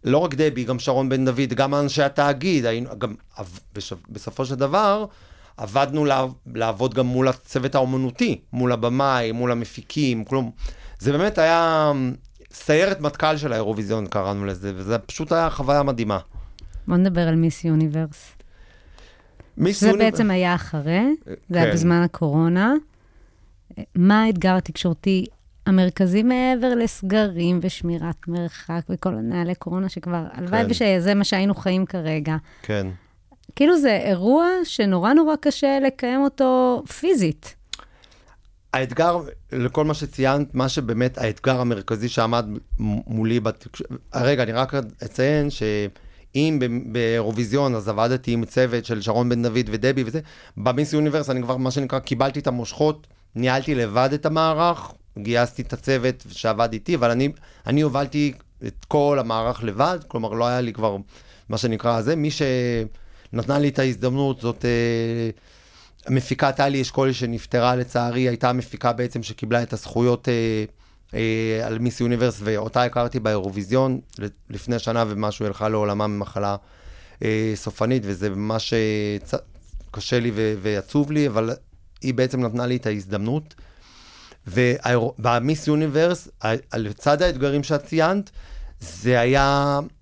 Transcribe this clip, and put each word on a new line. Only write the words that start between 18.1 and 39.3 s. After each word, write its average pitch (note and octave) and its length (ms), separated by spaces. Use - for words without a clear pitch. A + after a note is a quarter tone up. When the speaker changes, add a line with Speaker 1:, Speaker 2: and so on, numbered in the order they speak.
Speaker 1:
מיס G3 240
Speaker 2:
זה G#3 80
Speaker 1:
יוניברס. A3 240
Speaker 2:
בעצם A3 180
היה F3+ 240
אחרי, E3 480
זה F3 80
היה E3 100
Speaker 1:
כן. F3 60
Speaker 2:
בזמן E3+ 300
הקורונה. E3+ 720
מה G3+ 280
האתגר F#3+ 340
התקשורתי F#3 680
המרכזי F#3 560
מעבר B3+ 520
לסגרים F#3+ 880
ושמירת E3+ 680
מרחק E3+ 600
וכל F3+ 200
נהלי F3 440
קורונה F3+ 340
שכבר, F3 440
הלוואי F#3+ 300
Speaker 1:
כן. A3 80
Speaker 2:
ושזה G3 440
מה G3+ 100
שהיינו G3 300
חיים F#3 320
כרגע. D#3 500
Speaker 1:
כן. G2+ 240
Speaker 2:
כאילו D#4 240
זה B3 160
אירוע G#3+ 500
שנורא G3 480
נורא D#4 280
קשה C#4 460
לקיים C4 340
אותו B3+ 600
פיזית. B3 540
Speaker 1:
האתגר, D#3+ 480